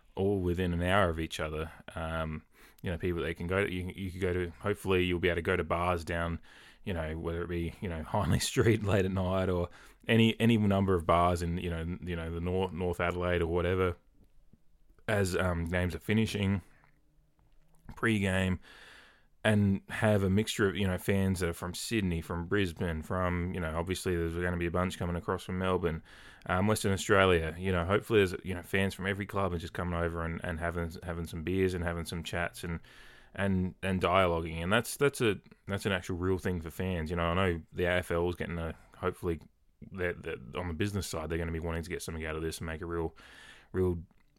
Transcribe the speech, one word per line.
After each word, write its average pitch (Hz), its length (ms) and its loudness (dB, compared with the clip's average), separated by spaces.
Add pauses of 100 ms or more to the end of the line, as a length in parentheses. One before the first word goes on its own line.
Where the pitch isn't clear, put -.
(140)
all 98 260 2
within 90 320 0
an 87 100 0
hour 92 260 4
of 80 100 -2
each 80 220 -6
other. 78 300 -4 (240)
Um, 80 480 -6 (400)
you 98 80 -4
know, 85 80 -4
people 85 240 -2
they 82 120 -4
can 87 120 -8
go 95 180 2
to, - 80 -2
you, 90 220 -6
you 92 160 -6
could 90 100 -12
go 92 120 0
to, 87 280 -2
hopefully 95 440 2
you'll 87 140 0
be 87 100 2
able 85 80 2
to 85 60 -2
go 92 140 2
to 85 80 -2
bars 85 400 0
down, 85 340 -2 (460)
you 98 100 -4
know, 80 240 -4
whether 85 240 -4
it 85 60 -6
be, 85 320 -2
you 101 80 -6
know, 80 200 -6
<laughs> - 40 -6
Hindley 98 260 2
Street 110 460 2
late 98 200 4
at 95 80 0
night 92 360 0
or 87 200 0 (380)
any, 113 340 6
any 113 180 6
number 98 360 4
of 85 120 0
bars 87 360 4
in, 85 160 -2
you 90 120 -4
know, 85 340 -4
you 90 100 -4
know, 82 160 -6
the 85 100 -4
Nor-, 90 320 0
North 90 280 -2
Adelaide 87 400 2
or 85 60 4
whatever, 87 500 2 (1120)
as, 98 280 2
um, 85 300 0
games 90 280 0
are - 60 -8
finishing, 101 600 2 (1400)
pre-game, 95 600 2 (840)
and 101 360 4 (100)
have 107 320 2
a 95 80 2
mixture 104 380 2
of, 80 80 0
you 101 100 0
know, 92 120 0
fans 95 420 2
that 87 80 0
are 85 60 -2
from 87 200 -6
Sydney, 92 460 0
from 85 260 -6
Brisbane, 87 560 0
from, 90 520 -2
you 92 60 -4
know, 80 160 -4
obviously 90 400 -2
there's 82 180 -2
gonna 87 220 0
be 85 100 -2
a 85 60 0
bunch 90 260 0
coming 87 180 -2
across 90 280 -4
from 92 140 -6
Melbourne, 92 440 0 (440)
um, 90 200 2
Western 107 260 2
Australia, 92 640 4
you 92 140 -2
know, 87 140 2
hopefully 104 360 4
there's, 92 140 4 (100)
you 90 100 -6
know, 90 80 -6
fans 98 320 0
from 92 120 -6
every 98 200 -2
club 95 260 -2
and 85 80 -2
just 85 120 -10
coming 87 220 -4
over 85 300 -2
and, 82 180 -4
and 87 160 -4
having, 85 340 -4 (120)
having 85 220 -6
some 82 160 -8
beers 92 320 2
and 87 100 -4
having 85 200 -4
some 82 200 -6
chats - 400 -6
and, 85 160 -4 (540)
and, 95 480 0
and 95 180 0
dialoguing. 85 640 2
And 90 100 0
that's, 117 240 0
that's 143 240 2
a, 107 180 2 (280)
that's 98 200 -4
an 101 60 2
actual 90 240 -2
real 92 220 2
thing 90 220 -2
for 80 100 -10
fans. 87 400 -4
You 87 60 -2
know, 85 80 0
I 85 100 2
know 90 260 2 (120)
the 92 120 -2
A 87 140 2
F - 120 -4
L 85 180 2
is 87 60 -2
getting 85 240 -6
a, 82 160 -6 (220)
hopefully 87 440 -2 (500)
they're, 90 240 -4
they're, - 220 -8 (200)
on 90 120 -4
the 82 60 -4
business 98 340 -2
side, 78 200 -6
they're 82 100 -2
gonna 82 120 -2
be 82 80 -4
wanting 82 240 -4
to 85 80 -10
get - 120 -6
something 80 220 -6
out 78 120 -6
of 80 60 -4
this 80 160 -4
and 87 80 -8
make 80 140 -8
a 85 60 -6
real, 85 260 -2 (600)
real 92 260 2 (400)